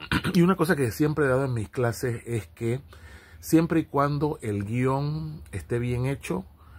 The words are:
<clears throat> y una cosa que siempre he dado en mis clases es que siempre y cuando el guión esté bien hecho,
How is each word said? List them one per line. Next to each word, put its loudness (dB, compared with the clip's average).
<clears throat> -2
y 6
una 6
cosa 2
que 2
siempre 0
he 4
dado 2
en -2
mis -4
clases -2
es -4
que -4
siempre 4
y 2
cuando 0
el -2
guión -2
esté -4
bien -2
hecho, -4